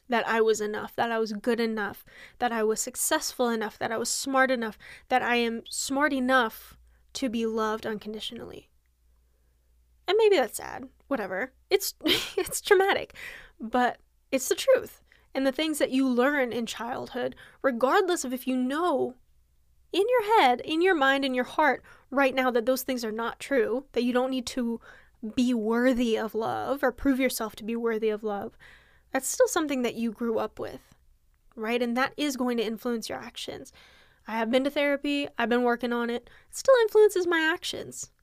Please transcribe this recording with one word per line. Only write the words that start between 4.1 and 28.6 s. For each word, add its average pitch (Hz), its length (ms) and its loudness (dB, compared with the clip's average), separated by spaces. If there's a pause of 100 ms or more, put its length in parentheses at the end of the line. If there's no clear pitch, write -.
enough, 233 260 -4 (320)
that 254 140 2
I 240 140 0
am 233 320 0
smart 285 440 0
enough 254 640 0 (380)
to 269 140 -2
be 226 180 -2
loved 220 400 -2
unconditionally. 214 840 -10 (1400)
And 370 100 2
maybe 415 180 6
that's 240 200 0
sad, 131 320 -12 (180)
whatever. 208 460 -4 (160)
It's, - 300 0
<laughs> - 60 -18
it's - 560 -2
traumatic, - 540 2 (460)
but 247 380 -2 (340)
it's 262 160 -2
the 349 80 0
truth. - 480 2 (300)
And 269 120 0
the 269 60 2
things 311 260 -2
that - 140 0
you 269 160 2
learn 254 440 2
in 233 140 -4
childhood, 247 680 -6 (260)
regardless 320 640 2
of 247 80 -6
if 254 160 -6
you 254 80 -2
know 254 580 0 (800)
in 330 160 2
your 440 320 4
head, 247 240 6
in 320 180 0
your 381 120 4
mind, 269 300 4
in 262 100 -2
your 247 100 0
heart 285 400 2 (260)
right 262 240 2
now 254 160 2
that 233 160 0
those 254 160 0
things 247 220 -4
are 220 80 -4
not 226 260 -6
true, 247 540 0
that 240 100 0
you 247 100 0
don't 254 180 2
need 262 160 -4
to 233 340 -4 (540)
be 254 180 2
worthy 233 640 2
of 214 180 -4
love 233 480 -2
or 262 80 2
prove 254 300 0
yourself 254 360 -2
to 226 80 -14
be 233 120 -4
worthy 220 320 -2
of 214 160 -4
love, 208 320 -6 (560)